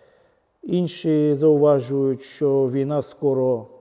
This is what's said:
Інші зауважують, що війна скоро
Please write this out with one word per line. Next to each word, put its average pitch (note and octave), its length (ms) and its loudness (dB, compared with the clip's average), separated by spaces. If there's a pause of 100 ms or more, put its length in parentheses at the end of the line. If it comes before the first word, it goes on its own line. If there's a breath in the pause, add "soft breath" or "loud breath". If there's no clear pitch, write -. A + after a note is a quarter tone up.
(640 soft breath)
Інші D#3+ 720 -2
зауважують, C#3 880 2
що C#3 480 0
війна C#3 320 -4
скоро B2+ 640 -2 (140)